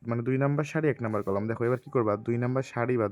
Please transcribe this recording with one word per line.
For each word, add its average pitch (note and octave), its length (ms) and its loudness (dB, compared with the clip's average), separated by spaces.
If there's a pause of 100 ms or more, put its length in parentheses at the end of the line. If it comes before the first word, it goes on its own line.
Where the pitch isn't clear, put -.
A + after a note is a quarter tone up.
মানে A#2 140 0
দুই B2+ 160 0
নাম্বার C#3+ 280 2
সারি D#3 240 0
এক B2+ 120 0
নাম্বার A2 220 -2
কলাম। G2 240 0
দেখো A2+ 180 -2
এবার B2 140 2
কী - 100 -20
করবা? G#2+ 260 2
দুই A2+ 220 -2
নাম্বার B2+ 260 0
সারি B2 340 0
বাদ G#2+ 140 2